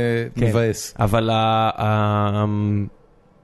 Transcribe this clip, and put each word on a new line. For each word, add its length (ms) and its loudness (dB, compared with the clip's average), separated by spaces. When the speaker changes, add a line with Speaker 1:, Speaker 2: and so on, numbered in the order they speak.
Speaker 1:
כן. 120 0
Speaker 2:
מבאס. 520 0
Speaker 1:
אבל 300 2
ה-, 480 2
ה-, 680 0